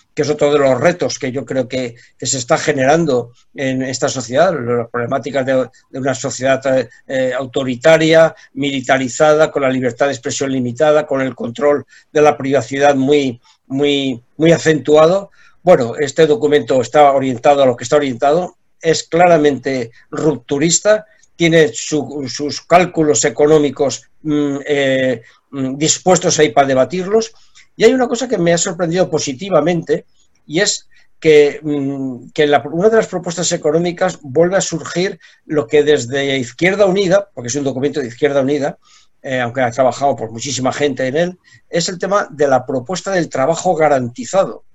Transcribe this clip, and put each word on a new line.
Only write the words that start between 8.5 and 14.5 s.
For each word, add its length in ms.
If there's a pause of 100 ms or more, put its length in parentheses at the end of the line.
militarizada, 1000
con 100
la 80
libertad 360
de 60
expresión 380
limitada, 560
con 140
el 160
control 500 (260)
de 100
la 140
privacidad 600
muy, 440 (280)
muy, 520 (180)
muy 120